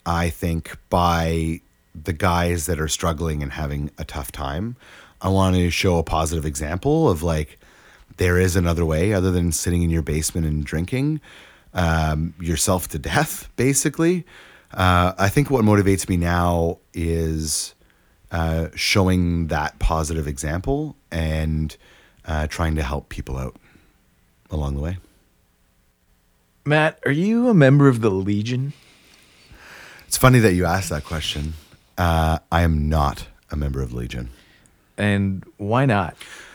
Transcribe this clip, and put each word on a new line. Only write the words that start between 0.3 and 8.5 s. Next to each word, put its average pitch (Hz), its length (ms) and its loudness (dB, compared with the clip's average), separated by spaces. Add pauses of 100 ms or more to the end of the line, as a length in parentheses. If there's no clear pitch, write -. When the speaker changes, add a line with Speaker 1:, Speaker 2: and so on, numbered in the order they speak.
Speaker 1:
by 82 720 0 (320)
the 82 200 -8
guys 87 520 0
that 80 140 -2
are 78 80 -2
struggling 78 560 -2
and 69 80 -6
having 73 480 -6
a 82 40 -6
tough 73 280 -10
time. 80 440 -8 (460)
I 95 80 -2
want 95 260 4
to 87 140 2
show 87 300 0
a 80 40 0
positive 80 420 -2
example 87 640 0
of, 80 120 0
like, 80 380 -2 (560)
there 90 240 2
is 92 160 2